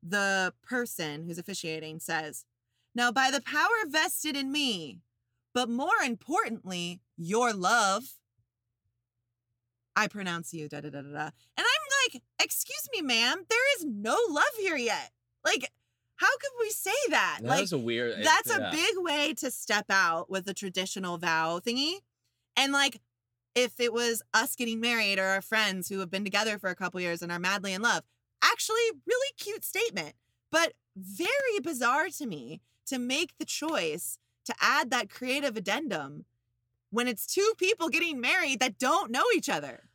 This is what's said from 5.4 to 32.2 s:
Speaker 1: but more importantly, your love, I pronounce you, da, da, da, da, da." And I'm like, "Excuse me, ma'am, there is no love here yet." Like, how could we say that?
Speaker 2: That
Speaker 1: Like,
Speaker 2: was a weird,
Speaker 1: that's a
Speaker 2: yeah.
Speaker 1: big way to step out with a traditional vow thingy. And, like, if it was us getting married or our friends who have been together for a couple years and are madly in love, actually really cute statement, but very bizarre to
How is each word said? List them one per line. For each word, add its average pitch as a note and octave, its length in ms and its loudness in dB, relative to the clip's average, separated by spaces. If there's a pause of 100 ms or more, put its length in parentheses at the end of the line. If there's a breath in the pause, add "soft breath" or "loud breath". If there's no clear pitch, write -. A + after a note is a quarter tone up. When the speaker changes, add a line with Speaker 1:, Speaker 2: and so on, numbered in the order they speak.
Speaker 1:
but B3 160 2
more C#4+ 340 2
importantly, G#3+ 1000 -2 (160)
your G#3+ 360 2
love, G#3 680 2 (1800)
I G#3 120 2
pronounce F3 460 -6
you, D3+ 160 -10
da, D3+ 120 -10
da, D3+ 80 -10
da, C#3+ 120 -12
da, C#3 100 -14
da." D3+ 140 -6 (320 soft breath)
And F4+ 80 0
I'm C#5 480 2
like, B3 100 -16 (180)
"Excuse C#5+ 520 -4
me, G4+ 80 -2
ma'am, C4 480 2
there C5 280 4
is F4 80 -8
no A3 320 0 (120)
love D4 140 2 (140)
here F#4+ 200 0
yet." G3+ 340 -2 (340)
Like, D4+ 260 0 (440)
how A4 220 4
could C#5+ 220 -6
we A4 120 2
say F#4+ 200 -2 (180)
that? F#3 340 2
Speaker 2:
That A#2 60 -4
Speaker 1:
Like, - 120 4
Speaker 2:
was F3+ 120 -2
a D3+ 40 0
weird, A#2 460 -2
Speaker 1:
that's E4+ 260 4
a A4+ 100 2
Speaker 2:
yeah. - 120 -2
Speaker 1:
big F4 260 0
way D#4+ 380 0
to C4 160 -4
step G#3 380 -2
out F3 400 2
with F#3+ 180 -4
a G3 60 -4
traditional F#3 640 -4
vow E3 420 2
thingy. C#4 400 -2 (560)
And, C4+ 180 2
like, C4+ 280 2 (540)
if A#3+ 240 2
it A#3+ 140 2
was A#3 300 0 (100)
us A3+ 220 2
getting A3+ 240 -2
married A3 400 2
or F#3+ 60 2
our F#3+ 160 2
friends G3 480 0
who G3 100 -4
have F#3 120 -4
been G3 120 -2
together G#3 360 0
for F#3+ 100 -2
a F3+ 60 -4
couple F#3 260 -6
years E3+ 200 -2
and E3+ 100 -6
are F3 80 -4
madly F#3+ 340 0
in F#3+ 100 -4
love, G#3+ 200 2 (400)
actually A4 640 2
really B4+ 300 0
cute G#4 260 -8
statement, F#3+ 500 -4 (380)
but E4 220 4 (220)
very F#4+ 680 0
bizarre C4+ 480 0
to D4+ 160 -8